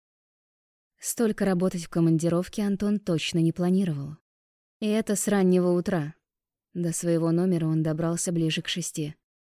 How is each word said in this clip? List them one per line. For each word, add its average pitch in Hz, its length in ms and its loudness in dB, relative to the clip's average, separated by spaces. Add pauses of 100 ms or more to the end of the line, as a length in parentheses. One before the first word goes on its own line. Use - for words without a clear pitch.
(1000)
Столько 214 460 -2
работать 185 400 0
в - 40 -12
командировке 165 720 2
Антон 202 360 0
точно 170 400 -2
не 165 140 4
планировал. 175 640 -2 (640)
И 220 60 -4
это 214 300 0
с - 120 -2
раннего 180 420 4
утра. 175 440 0 (600)
До 170 180 -2
своего 165 380 0
номера 170 360 2
он 160 160 2
добрался 165 500 -2
ближе 165 300 0
к - 60 -12
шести. 156 460 -6 (420)